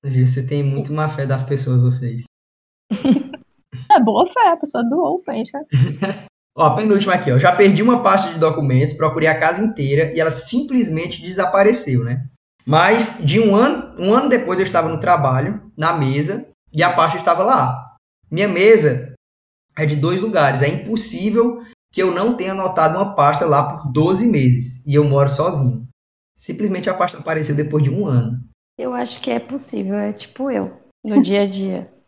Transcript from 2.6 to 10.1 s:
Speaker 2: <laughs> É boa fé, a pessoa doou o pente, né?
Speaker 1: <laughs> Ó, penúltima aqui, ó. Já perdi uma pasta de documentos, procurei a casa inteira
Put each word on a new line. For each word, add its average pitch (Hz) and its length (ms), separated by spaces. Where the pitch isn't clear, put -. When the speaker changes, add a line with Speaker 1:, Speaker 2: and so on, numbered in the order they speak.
Speaker 2:
<laughs> - 420
É 339 80
boa 220 280
fé, 440 220
a 339 80
pessoa 277 300
doou 302 280
o 359 80
pente, 226 280
né? - 200
Speaker 1:
<laughs> 156 540
Ó, - 200
penúltima 202 400
aqui, 147 160
ó. 127 80
Já 180 160
perdi 196 260
uma 240 220
pasta 190 280
de 165 60
documentos, 147 560
procurei 160 340
a 156 120
casa 175 240
inteira 151 500